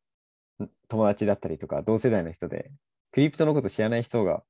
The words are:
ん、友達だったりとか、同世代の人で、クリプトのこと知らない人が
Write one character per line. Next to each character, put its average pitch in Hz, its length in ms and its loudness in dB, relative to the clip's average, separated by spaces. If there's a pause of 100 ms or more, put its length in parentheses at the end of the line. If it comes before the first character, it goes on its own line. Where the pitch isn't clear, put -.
(600)
ん、 104 80 -10 (200)
友 110 180 2
達 104 180 0
だ 101 80 4
っ 98 60 -8
た - 80 -6
り 80 100 -6
と - 100 -12
か、 73 140 -4
同 110 160 2
世 123 120 2
代 104 140 2
の 82 80 -8
人 87 180 -10
で、 - 220 -10 (400)
ク 135 100 2
リ 151 100 4
プ - 60 -14
ト 160 80 2
の 151 80 4
こ 147 80 0
と 101 80 -2
知 - 120 -2
ら 110 80 2
な 117 80 0
い 117 60 0
人 117 200 0
が 87 260 0